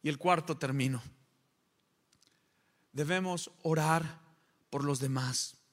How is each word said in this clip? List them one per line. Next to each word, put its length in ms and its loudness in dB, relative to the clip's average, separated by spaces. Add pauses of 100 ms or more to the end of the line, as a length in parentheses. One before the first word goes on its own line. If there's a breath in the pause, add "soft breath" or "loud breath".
Y 60 -2
el 80 -2
cuarto, 400 0
termino. 460 -2 (1900 soft breath)
Debemos 580 -2 (120)
orar 580 2 (500 soft breath)
por 140 -2
los 160 0
demás. 560 -2 (160)